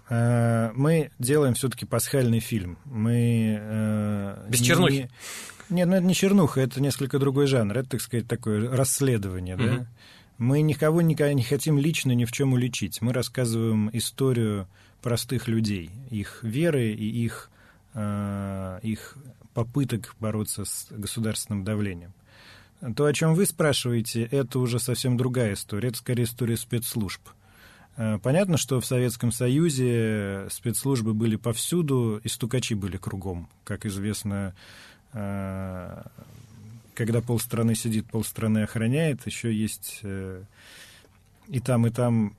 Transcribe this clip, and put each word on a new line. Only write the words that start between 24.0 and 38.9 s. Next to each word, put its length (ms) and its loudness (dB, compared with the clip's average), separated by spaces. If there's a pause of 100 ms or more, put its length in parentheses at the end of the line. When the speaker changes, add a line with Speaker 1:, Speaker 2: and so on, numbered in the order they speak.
Speaker 1:
это 340 -2
уже 220 0
совсем 360 0
другая 380 0
история. 360 -4
Это 80 -8
скорее 260 0
история 320 0
спецслужб. 640 -4 (760)
Э, 220 -2
понятно, 400 2
что 220 0
в 40 -4
Советском 460 0
Союзе 1200 0
спецслужбы 640 -2
были 220 2
повсюду, 840 0
и 60 -6
стукачи 460 -2
были 220 -4
кругом. 520 -6 (140)
Как 240 -8
известно, 680 -4 (580)
э, 880 -8 (920)
когда 280 0
полстраны 520 0
сидит, 320 -2
полстраны 580 0
охраняет, 600 0